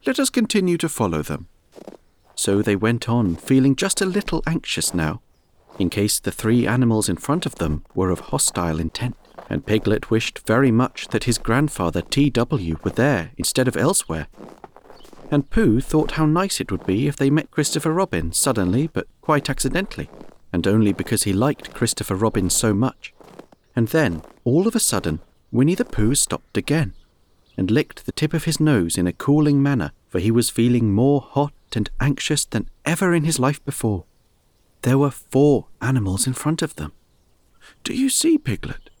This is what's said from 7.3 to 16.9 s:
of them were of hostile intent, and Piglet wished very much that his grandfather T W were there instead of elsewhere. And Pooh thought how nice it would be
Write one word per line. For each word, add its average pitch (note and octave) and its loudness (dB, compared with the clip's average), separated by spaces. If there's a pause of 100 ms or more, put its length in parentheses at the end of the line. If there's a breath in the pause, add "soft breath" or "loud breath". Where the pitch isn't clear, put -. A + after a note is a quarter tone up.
of C#3+ -6
them D2+ -4
were F#2+ 0
of - -4
hostile E2+ -2
intent, E2 -6 (360)
and - -4
Piglet G#2+ 0
wished - -2
very B2+ 4
much - -2
that - -2
his A#2+ 0
grandfather A2+ 0
T C#3+ 2
W G2+ -2
were G2 0
there A#2 0
instead - 0
of A#2+ -2
elsewhere. F2 -2 (1040)
And C#3+ 2
Pooh C3 4
thought D#3 0
how D#3 0
nice F3 0
it C3+ -6
would F#2 -6
be G#2+ 0